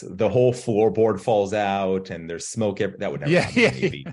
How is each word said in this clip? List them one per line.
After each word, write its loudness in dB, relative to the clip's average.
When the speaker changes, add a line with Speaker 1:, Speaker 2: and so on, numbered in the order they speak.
Speaker 1:
the -2
whole 4
floorboard 2
falls 0
out, -2
and -10
there's -10
smoke -2
ev-, -4
that -4
would -8
never -2
Speaker 2:
Yeah, 4
Speaker 1:
happen 0
Speaker 2:
yeah, 6
Speaker 1:
on -4
E 0
V. -10
Speaker 2:
yeah. -10